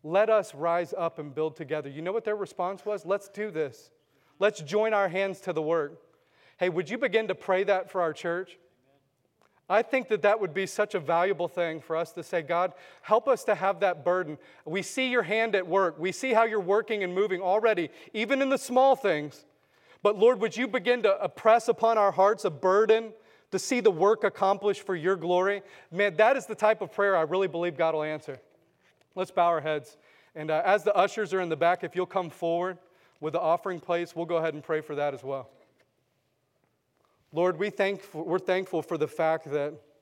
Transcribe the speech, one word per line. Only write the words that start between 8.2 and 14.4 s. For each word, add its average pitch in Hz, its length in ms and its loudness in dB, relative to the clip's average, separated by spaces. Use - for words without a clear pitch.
I 214 120 4
think 254 260 -2
that 202 140 -2
that 208 180 4
would 175 120 -4
be 190 140 -4
such 208 300 -4
a - 20 0
valuable 170 480 0
thing 165 340 -4
for 160 140 -8
us 165 200 -4
to 165 100 -10
say, 170 180 -4
"God, 175 300 -2
help 220 260 2
us 240 160 2
to 214 100 2
have 180 240 0
that 170 260 0
burden. 175 340 0